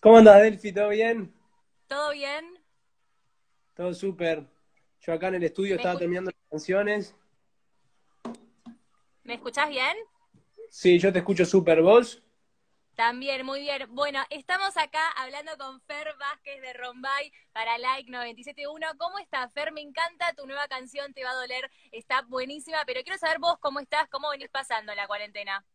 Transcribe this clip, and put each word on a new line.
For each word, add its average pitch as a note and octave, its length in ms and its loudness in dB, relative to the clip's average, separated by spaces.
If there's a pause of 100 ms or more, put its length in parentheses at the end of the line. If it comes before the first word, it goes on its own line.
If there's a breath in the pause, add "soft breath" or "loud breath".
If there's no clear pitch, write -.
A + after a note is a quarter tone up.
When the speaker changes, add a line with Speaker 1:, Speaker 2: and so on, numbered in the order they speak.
Speaker 1:
¿Cómo A3+ 180 12
andás, G#3 240 12
Delphi? G#3 280 0
¿Todo G3+ 200 0
bien? A3 420 -2 (540)
Speaker 2:
¿Todo D4 240 -6
bien? D4+ 480 -10 (1160)
Speaker 1:
Todo F3+ 200 -6
súper. E3+ 520 -6 (540)
Yo E3+ 120 -6
acá E3 160 -4
en F#3 80 -4
el F3 80 -4
estudio F#3+ 300 -2
Speaker 2:
¿Me - 80 -6
Speaker 1:
estaba F3+ 160 -4
Speaker 2:
escu- - 0 -
Speaker 1:
terminando F3+ 320 -4
las - 200 -20
canciones. G3+ 640 -4 (2000)
Speaker 2:
¿Me A#3 100 -12
escuchás C4 340 -4
bien? C#4+ 280 -4 (760)
Speaker 1:
Sí, F3+ 280 4
yo F#3+ 140 2
te F3+ 80 0
escucho F3+ 240 0
súper. E3 380 4
¿Vos? A#3 380 6 (760)
Speaker 2:
También, B3+ 500 -4
muy C4+ 160 -10
bien. C#4+ 300 -8
Bueno, C#4 300 -4 (100)
estamos F#4 460 -6
acá D#4 400 -4
hablando D4 420 -12
con C4 240 -14
Fer D4 260 -12 (100)
Vázquez C#4 440 -12
de B3+ 120 -16
Rombay B3+ 580 -8 (200)
para A3+ 260 -6
Like B3+ 320 -6
noventa A#3+ 300 -12
y A#3+ 40 -20
siete C#4+ 240 -16
uno. D#4 180 -10 (120)
¿Cómo F4+ 200 -8
estás, C4 340 -8
Fer? D4+ 200 -6
Me D4+ 80 -14
encanta E4 540 -4
tu C#4 120 -16
nueva C#4+ 220 -8
canción, C4+ 460 -12
Te C4 100 -12
va B3+ 60 -6
a B3+ 40 -6
doler. B3+ 360 -8 (200)
Está B3+ 320 -4
buenísima, C#4 640 -8
pero B3+ 160 -8
quiero F#4 160 -10
saber D#4+ 220 -2
vos E4+ 200 0
cómo C#4+ 200 -6
estás, D4+ 300 -4
cómo C#4+ 200 -8
venís C#4 200 -10
pasando A3 440 -8
la G3+ 120 -6
cuarentena. G3+ 580 -10 (100)